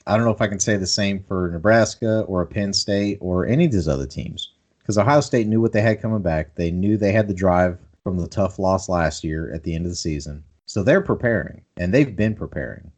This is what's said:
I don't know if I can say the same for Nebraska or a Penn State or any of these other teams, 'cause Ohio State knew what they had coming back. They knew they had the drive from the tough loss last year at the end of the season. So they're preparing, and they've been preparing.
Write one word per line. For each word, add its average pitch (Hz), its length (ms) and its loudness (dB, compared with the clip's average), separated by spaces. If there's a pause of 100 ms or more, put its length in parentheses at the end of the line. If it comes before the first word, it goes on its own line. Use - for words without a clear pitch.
I 104 100 2
don't 117 80 2
know 113 80 4
if 107 80 -2
I 110 60 2
can 98 140 -4
say 107 160 0
the 95 100 -2
same 98 400 -2
for 90 240 -2
Nebraska 110 720 2
or 90 200 0
a 85 40 -2
Penn 101 260 -4
State 101 480 -2
or 90 260 0
any 151 180 2
of 151 80 2
these 85 160 0
other 67 180 0
teams, - 460 -10 (340)
'cause 104 120 0
Ohio 143 220 6
State 117 280 0
knew 110 120 2
what 113 120 2
they 107 100 2
had 110 180 2
coming 110 220 -2
back. 80 320 -2
They 85 160 -2
knew 98 260 0
they 101 140 2
had 107 160 4
the 101 80 -2
drive 90 420 2 (280)
from 92 140 -2
the 85 100 -4
tough 95 320 -4
loss 95 280 0
last 82 360 0
year 78 280 -4
at 80 120 -10
the 85 100 -4
end 85 100 -4
of 87 60 -4
the 87 60 -8
season. 76 480 -8 (220)
So 101 180 -4
they're 165 160 4
preparing, 117 600 -2 (140)
and 90 160 -2
they've 131 220 4
been 107 220 0
preparing. 73 600 -10